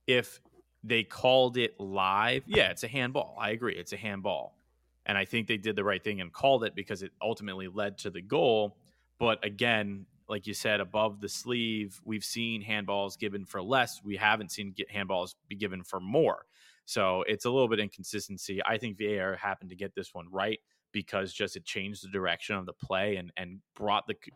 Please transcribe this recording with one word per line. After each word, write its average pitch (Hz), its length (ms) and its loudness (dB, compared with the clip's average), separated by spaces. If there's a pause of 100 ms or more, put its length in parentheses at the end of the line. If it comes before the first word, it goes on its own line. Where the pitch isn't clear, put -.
if 123 340 2 (440)
they 113 180 2
called 127 540 4
it 117 240 2
live, 98 680 2
yeah, 185 240 4
it's 90 140 -6
a 113 40 -4
handball. 127 520 -2
I 107 100 0
agree, 110 240 -2
it's 87 180 -10
a 98 40 -6
handball. 95 600 -4 (500)
And 101 120 2
I 98 60 2
think 113 240 0
they 113 80 2
did 101 180 0
the 101 100 0
right 98 180 2
thing 104 180 -2
and 87 120 -8
called 135 300 4
it 104 140 -2
because 98 260 -6
it 95 80 -8 (100)
ultimately 101 480 -4
led 101 300 -4
to 101 120 -6
the 90 120 -10
goal. 110 540 4 (420)
But 110 260 2
again, 104 600 0 (220)
like 104 180 -4
you 101 80 -4
said, 104 260 2
above 101 400 0
the 98 80 -6
sleeve, 113 760 -2
we've 107 200 -4
seen 113 400 -4
handballs 101 540 -2
given 101 260 -4
for 98 160 -6
less. 120 440 2
We 101 120 -4
haven't 107 360 4
seen 98 200 -8
get 101 160 -6
handballs 92 460 -2 (140)
be 101 80 -10
given 95 260 -4
for 95 160 -4
more. 110 480 2 (380)
So 95 420 2
it's 104 180 0
a 120 60 2
little 127 180 6
bit 110 120 2
inconsistency. 98 840 -6
I 110 140 2
think 104 200 -6
V 104 160 0
A 95 60 0
R 95 160 -2
happened 98 340 -6
to 90 60 -16
get 98 180 -8
this - 200 -8
one 87 160 -12
right 98 300 -2 (320)
because 98 400 -2
just 101 240 -4
it 85 80 -14
changed 101 400 -6
the 95 40 -14
direction 95 480 -2
of 92 80 -4
the 90 80 -10
play 95 440 0
and, 87 200 -8
and 92 240 -10 (140)
brought 104 320 0
the, 107 80 -2 (220)